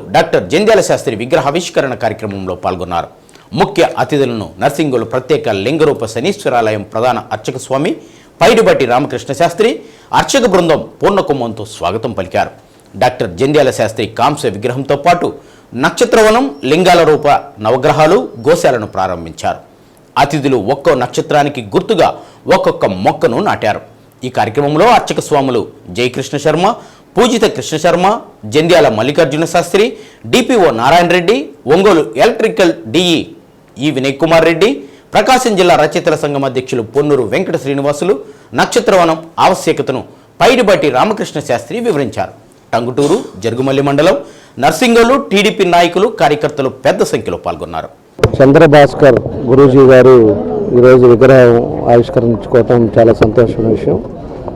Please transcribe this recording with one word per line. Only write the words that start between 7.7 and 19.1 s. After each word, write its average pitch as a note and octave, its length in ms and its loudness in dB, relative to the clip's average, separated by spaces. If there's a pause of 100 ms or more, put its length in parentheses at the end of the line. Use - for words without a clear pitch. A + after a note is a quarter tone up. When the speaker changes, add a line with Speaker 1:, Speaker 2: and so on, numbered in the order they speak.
Speaker 1:
పైడిబట్టి F#3 460 2
రామకృష్ణ B2 460 -4
శాస్త్రి, F#3+ 460 0 (360)
అర్చక A3+ 320 0
బృందం E3+ 380 0 (180)
పూర్ణకుంభంతో C3 640 -2
స్వాగతం G#2 480 -6
పలికారు. F#2 380 -4 (480)
డాక్టర్ B2 380 -2
జంధ్యాల C3+ 340 2
శాస్త్రి A2 360 -4
కాంస్య C3 420 -2
విగ్రహంతో B2 480 -4
పాటు E3+ 360 0 (420)
నక్షత్రవనం, G#3+ 760 0 (140)
లింగాల E3+ 380 2
రూప D3+ 240 2 (340)
నవగ్రహాలు, D3 680 0 (200)
గోశాలను C#3+ 380 0
ప్రారంభించారు. F2 720 -6 (600)